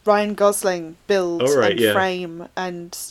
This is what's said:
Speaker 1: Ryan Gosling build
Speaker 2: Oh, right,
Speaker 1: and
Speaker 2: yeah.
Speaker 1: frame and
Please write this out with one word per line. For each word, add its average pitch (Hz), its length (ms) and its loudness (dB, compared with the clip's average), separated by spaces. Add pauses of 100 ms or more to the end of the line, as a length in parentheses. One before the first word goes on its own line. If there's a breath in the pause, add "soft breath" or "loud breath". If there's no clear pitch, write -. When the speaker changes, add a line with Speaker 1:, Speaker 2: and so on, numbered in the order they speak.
Speaker 1:
Ryan 208 300 2
Gosling 190 600 0 (100)
build 175 360 0
Speaker 2:
Oh, 135 140 4
right, 107 160 4
Speaker 1:
and 117 80 -2
Speaker 2:
yeah. 107 120 4
Speaker 1:
frame 180 640 -4
and 175 420 -8 (120)